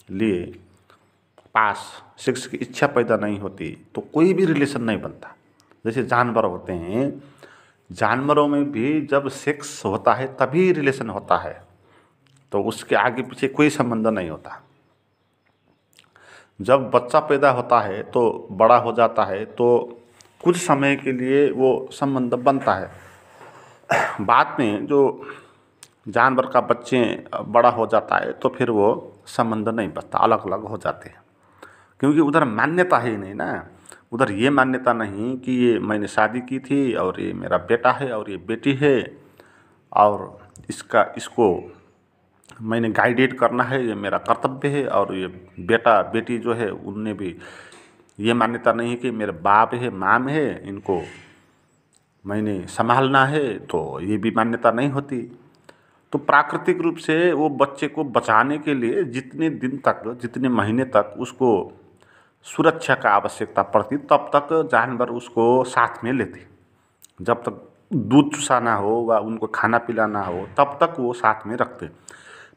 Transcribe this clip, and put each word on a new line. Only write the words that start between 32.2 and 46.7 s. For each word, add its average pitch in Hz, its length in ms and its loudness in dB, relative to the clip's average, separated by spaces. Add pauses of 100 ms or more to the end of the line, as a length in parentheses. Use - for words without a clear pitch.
मान्यता 147 540 2
ही 117 180 -2
नहीं 98 160 -10
ना, - 340 -6 (440)
उधर 120 220 0
ये 113 160 0
मान्यता 131 440 2
नहीं 113 440 -6
कि 127 180 -6
ये 123 240 4
मैंने 104 280 -2
शादी 110 340 0
की 127 180 -8
थी 139 360 0
और 92 260 -2
ये 92 120 -6
मेरा 92 260 -2
बेटा - 320 2
है 131 200 -4
और 107 180 -8
ये 95 80 -8
बेटी 113 380 -2
है 139 200 2 (960)
और 101 480 2 (300)
इसका, - 340 2 (140)
इसको 101 560 0 (880)
मैंने 113 300 -2
गाइडेड 123 480 2
करना 123 240 2
है, 127 240 -2
ये 107 80 -4
मेरा 101 240 -4
कर्तव्य 131 500 -2
है। 139 180 -2
और 95 280 0
ये 92 120 -4 (320)
बेटा 107 440 4
बेटी 113 340 -4
जो 113 160 -2
है 113 160 -2
उनने 101 440 -8